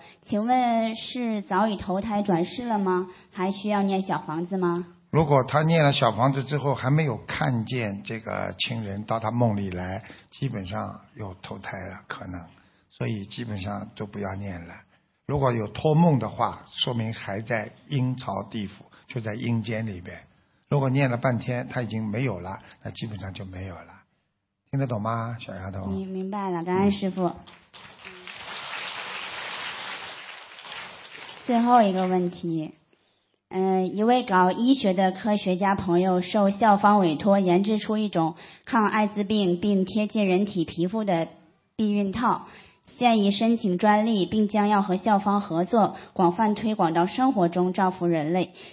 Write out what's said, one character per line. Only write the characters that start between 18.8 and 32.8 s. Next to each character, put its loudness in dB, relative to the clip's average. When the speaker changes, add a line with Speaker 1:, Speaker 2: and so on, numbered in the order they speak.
Speaker 2:
就 -8
在 -6
阴 -2
间 -4
里 -8
边。 -14
如 2
果 2
念 4
了 0
半 0
天 -4
他 -4
已 -4
经 -4
没 -2
有 -4
了， -10
那 -10
基 -10
本 -10
上 -10
就 -12
没 -12
有 -12
了。 -18
听 -4
得 0
懂 -4
吗， -4
小 -14
丫 -10
头？ -8
Speaker 1:
明-， -4
明 -6
白 -6
了， -2
感 -2
恩 4
师 -2
父。 -2
Speaker 2:
嗯。 -12
Speaker 1:
最 4
后 8
一 4
个 2
问 2
题， -4